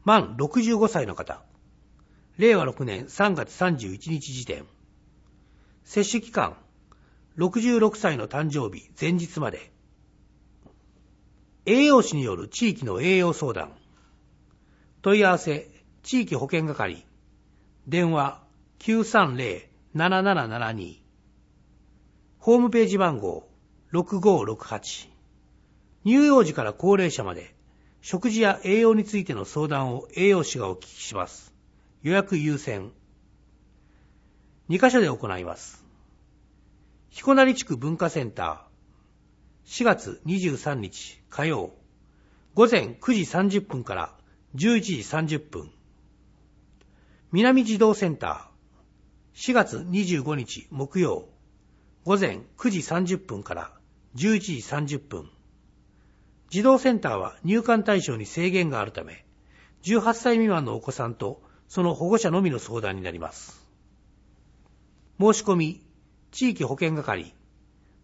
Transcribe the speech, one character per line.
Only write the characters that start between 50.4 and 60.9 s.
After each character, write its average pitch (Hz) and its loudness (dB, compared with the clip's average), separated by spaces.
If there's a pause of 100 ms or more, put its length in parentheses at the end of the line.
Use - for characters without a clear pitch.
木 139 -4
曜、 107 0 (760)
午 196 2
前 117 -2 (160)
九 247 0
時 175 -2
三 175 -2
十 180 -2
分 101 -12
か - -14
ら 85 -10 (420)
十 202 2
一 180 -6
時 113 -8
三 147 -6
十 143 -6
分。 78 -14 (1200)
児 190 -4
童 262 6
セ 262 2
ン 220 -2
タ 143 -4
ー 110 -2
は 92 -6
入 214 2
館 226 2
対 202 2
象 127 -4
に 107 -10
制 170 -4
限 180 0
が 117 -4
あ 101 -4
る 107 -8
た 82 -10
め、 - -20 (560)
十 214 2
八 226 2
歳 240 0
未 226 2
満 165 0
の 113 -6
お 110 -10
子 - -8